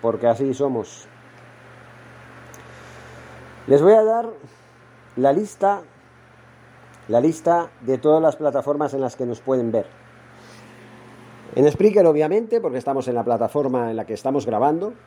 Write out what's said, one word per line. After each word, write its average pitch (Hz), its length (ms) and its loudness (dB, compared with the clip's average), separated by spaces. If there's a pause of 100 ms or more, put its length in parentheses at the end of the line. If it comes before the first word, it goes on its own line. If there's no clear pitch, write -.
porque 113 260 -2
así 127 260 0
somos. 131 540 -6 (2500)
Les 139 140 6
voy 190 120 6
a 220 100 6
dar 226 260 -2 (880)
la 135 160 2
lista, 196 480 -2 (1300)
la 117 100 2
lista 165 500 0 (120)
de 123 160 -2
todas 151 240 2
las 151 160 2
plataformas 143 560 -2
en 135 80 -4
las 127 160 -6
que 131 80 -6
nos 120 160 -8
pueden 123 320 -2
ver. 110 140 -2 (1700)
En 147 160 4
Spreaker, 196 340 4
obviamente, 190 560 0
porque 131 160 -4
estamos 135 300 -4
en 123 80 -4
la 117 80 -2
plataforma 120 680 -2
en 110 80 -6
la 110 80 -8
que 113 80 -10
estamos 131 320 -4
grabando. 151 480 -2 (140)